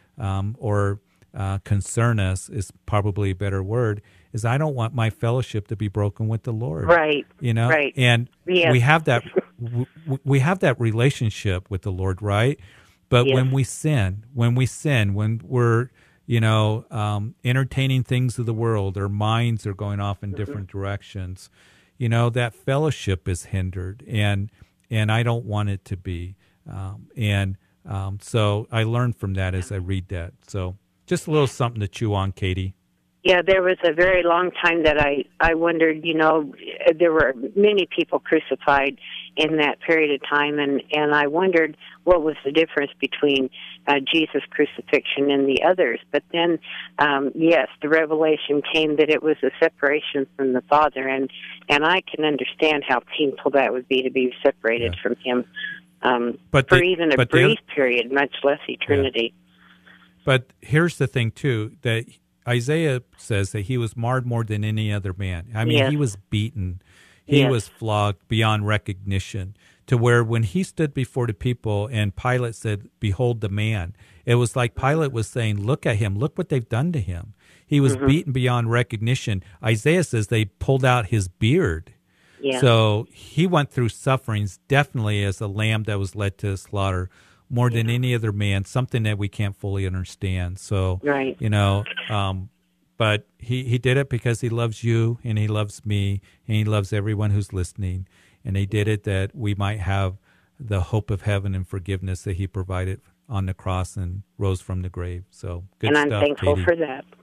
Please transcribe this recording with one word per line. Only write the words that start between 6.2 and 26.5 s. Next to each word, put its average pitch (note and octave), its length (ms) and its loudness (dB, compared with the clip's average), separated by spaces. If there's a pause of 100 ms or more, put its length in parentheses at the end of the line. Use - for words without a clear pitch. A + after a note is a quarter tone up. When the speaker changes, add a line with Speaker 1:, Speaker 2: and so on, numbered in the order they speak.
Speaker 1:
with A2 160 -4
the B2 100 -6
Lord. C3+ 340 -6
Speaker 2:
Right. D#3 380 2 (140)
Speaker 1:
You A#2+ 140 0
know? A#2 160 2
Speaker 2:
Right. D3 260 2
Speaker 1:
And B2 340 4 (180)
Speaker 2:
Yes. F3 240 2
Speaker 1:
we B2+ 100 4
have D#3 240 4
that, A#2+ 180 2 (200)
Speaker 2:
<laughs> - 200 -16
Speaker 1:
w-, A#2+ 220 -4 (200)
w-, C#3 180 -4
we C3+ 160 4
have F3+ 200 2
that C#3 200 2
relationship A2 880 0
with G2 140 -4
the G2+ 80 -4
Lord, F#2+ 320 -2
right? G#2 360 0 (500)
But B2 180 6
Speaker 2:
Yes. C3+ 80 4
Speaker 1:
when C3 160 2
we C3+ 120 2
sin, G#2+ 720 -2
when A#2+ 220 2
we B2+ 100 2
sin, A2+ 480 0
when A2 300 0
we're, A#2+ 460 2 (360)
you A#2 140 0
know, A2 520 2
um, G#2 420 -4 (100)
entertaining C3 600 0
things B2+ 340 -2
of A#2+ 80 -4
the A#2 80 -2
world, G#2+ 440 -2
our G2+ 120 -2
minds A2 560 0
are G2+ 80 -4
going G2+ 260 -6
off G2+ 240 -4
in G2+ 80 -8
Speaker 2:
Mm-hmm. F#2 60 -8
Speaker 1:
different G#2 300 -8
directions, G2 840 -10 (480)
you B2 120 0
know, A#2 220 4
that A#2+ 220 -2
fellowship C3+ 720 -2
is F2+ 180 -4
hindered, F#2 640 -6
and, G#2 440 0 (400)
and G#2+ 200 0
I A2+ 120 2
don't A#2 220 -2
want G#2 240 -2
it G2 160 -6
to F#2+ 120 -8
be. F2+ 380 -10 (340)